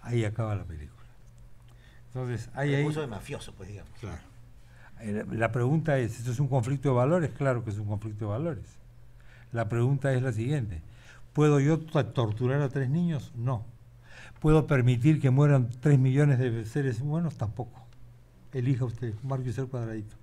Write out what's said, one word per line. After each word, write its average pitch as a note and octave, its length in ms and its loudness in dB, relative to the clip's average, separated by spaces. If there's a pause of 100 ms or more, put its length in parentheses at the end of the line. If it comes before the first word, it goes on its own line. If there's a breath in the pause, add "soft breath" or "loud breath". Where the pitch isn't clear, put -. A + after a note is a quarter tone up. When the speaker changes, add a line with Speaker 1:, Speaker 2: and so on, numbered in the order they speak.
Speaker 1:
Ahí A#2 240 0
acaba G#2+ 300 -4
la E2+ 100 -6
película. D2+ 400 -14 (1000 soft breath)
Entonces, B2 460 -6
hay C#3 220 0
Speaker 2:
Recurso D3+ 240 0
Speaker 1:
ahí D3+ 60 -4
Speaker 2:
de B2 60 -10
mafioso, - 420 -12
pues, F#2 160 -16
digamos. F#2 320 -14
Speaker 1:
Claro. E2+ 200 -12 (800 loud breath)
Eh, G#2+ 300 -6
la, - 40 -6
la A2+ 200 0
pregunta C#3 460 2
es: A2+ 200 -2
esto A#2+ 120 -4
es A#2 100 -4
un C#3 80 2
conflicto C3+ 400 0
de B2+ 60 4
valores, D3 360 2
claro C3 320 0
que A2 60 -6
es G2+ 80 -4
un G#2 100 -6
conflicto G#2+ 380 -6
de G2+ 60 -4
valores. B2 340 -4 (880 loud breath)
La A2+ 160 -2
pregunta C3 440 2
es B2 80 2
la B2+ 120 0
siguiente: A2+ 480 -2 (500 loud breath)
¿puedo D3 300 6
yo D3+ 180 4
to-, D3+ 280 -2
torturar B2 540 0
a C#3+ 60 0
tres C3 220 -2
niños? E3 460 -2
No. A#2+ 300 -4 (760 loud breath)
¿Puedo D#3 260 6
permitir B2+ 540 4
que C3+ 80 4
mueran C3+ 400 6 (100)
tres C#3+ 180 6
millones C3+ 420 4
de A#2 260 0
seres B2+ 340 -2
humanos? D3 380 -4
Tampoco. - 420 -8 (720)
Elija C3 320 0
usted, A#2 300 -6 (100)
marque C3 260 -4
usted C3 140 -4
el B2+ 60 -8
cuadradito. A2+ 540 -8